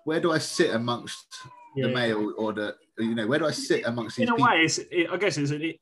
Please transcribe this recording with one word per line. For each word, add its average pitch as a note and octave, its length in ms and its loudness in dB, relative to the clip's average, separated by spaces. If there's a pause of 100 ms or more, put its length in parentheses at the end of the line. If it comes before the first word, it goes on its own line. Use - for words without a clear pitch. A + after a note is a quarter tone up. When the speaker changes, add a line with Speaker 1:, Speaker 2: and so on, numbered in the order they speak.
Speaker 1:
where D#3+ 140 0
do E3+ 120 2
I D#3 80 2
sit - 340 2
amongst A#2 540 -4 (480)
the C3+ 80 0
Speaker 2:
Yeah, C3 60 2
yeah. B2 40 0
Speaker 1:
male A2 420 0
or G#2+ 160 -2
the, G#2 240 -4 (220)
you A2+ 180 0
know, A2+ 120 0
where C#3+ 120 2
do D#3+ 60 0
I D3+ 60 2
sit - 340 0
amongst A#2 320 -4
Speaker 2:
In B2 60 0
Speaker 1:
these - 80 2
Speaker 2:
a A#3 40 2
Speaker 1:
people? A#3 160 6
Speaker 2:
way, E3 120 4
it's, D3+ 160 0
it, E3+ 300 0
I F3+ 80 -4
guess F3+ 200 0
it's C#3+ 140 0
an, D3+ 300 -4